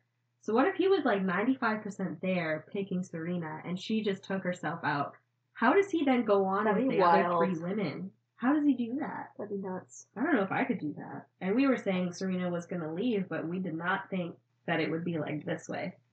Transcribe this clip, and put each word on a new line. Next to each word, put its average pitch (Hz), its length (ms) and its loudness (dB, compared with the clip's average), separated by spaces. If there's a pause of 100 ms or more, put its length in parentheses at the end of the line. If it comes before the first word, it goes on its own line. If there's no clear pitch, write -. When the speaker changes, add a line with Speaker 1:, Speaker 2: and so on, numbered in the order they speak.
(420)
Speaker 1:
So 214 120 -4
what 262 140 6
if 370 80 0
he 370 120 4
was, 359 180 4
like, 202 160 2
ninety-five 214 600 2
percent 190 380 -6
there 165 500 0
picking 190 320 -2
Serena 170 600 -6
and 180 140 -4
she 220 240 -2
just 196 200 -2
took 190 200 -4
herself 170 400 -4
out? 143 320 -2 (380)
How 254 200 4
does 392 180 4
he 330 140 0
then 247 180 4
go 202 220 4
on 196 200 0
Speaker 2:
That'd 214 180 2
Speaker 1:
with 262 80 2
Speaker 2:
be - 60 2
Speaker 1:
the 190 60 6
other 180 200 6
Speaker 2:
wild. 180 300 2
Speaker 1:
three 160 80 -4
women? 185 500 -4 (260)
How 262 160 2
does 302 100 2
he 285 100 6
do 233 260 -2
that? - 380 -8
Speaker 2:
That'd 208 120 -8 (120)
be 190 60 -6
nuts. - 480 -10
Speaker 1:
I 214 80 -2
don't 330 120 2
know 196 80 4
if 190 100 -4
I 202 100 2
could 247 160 -2
do 151 140 -6
that. - 340 -12 (140)
And 185 140 0
we 277 120 4
were 247 80 4
saying 180 380 0
Serena 180 360 -2
was 175 160 -4
gonna 160 280 -6
leave, 196 340 0
but 156 180 -4
we 175 140 -4
did 170 160 -4
not 185 340 -2
think 180 280 -4 (280)
that 165 140 0
it 151 100 0
would 165 140 -2
be, 170 160 -2
like, 151 240 -4
this - 240 -6
way. - 300 -6 (160)